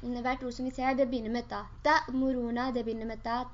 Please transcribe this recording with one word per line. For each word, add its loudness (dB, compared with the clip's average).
hvert -2
ord -4
som -4
vi -4
ser, 2
det 4
begynner -2
med -2
ta. -6
«Ta'muruna», 2
det 0
begynner -4
med -6
ta. 0